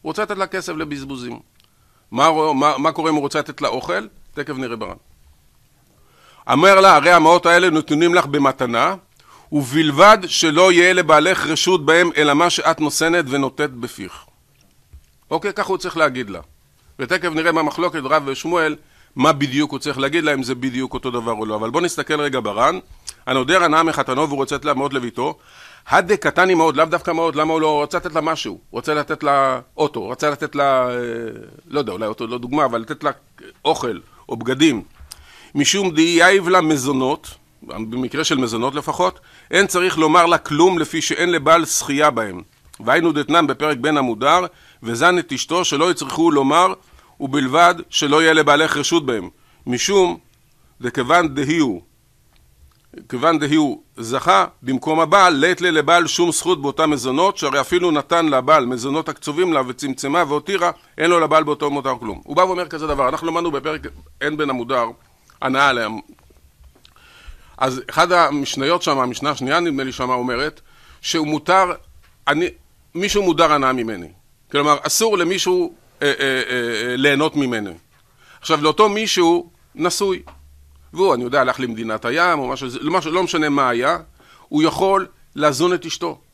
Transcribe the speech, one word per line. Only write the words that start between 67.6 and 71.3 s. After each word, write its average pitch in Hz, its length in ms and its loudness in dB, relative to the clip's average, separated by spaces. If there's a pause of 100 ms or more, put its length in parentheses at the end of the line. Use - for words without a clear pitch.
אחד 175 220 2
המשניות 147 680 0
שם, 147 160 0
המשנה 127 320 -4
השנייה 139 300 -2
נדמה 143 240 -4
לי 131 80 -8
שמה 127 220 -4
אומרת, 127 460 -4 (400)
שהוא 160 260 -2
מותר, 180 460 0 (560)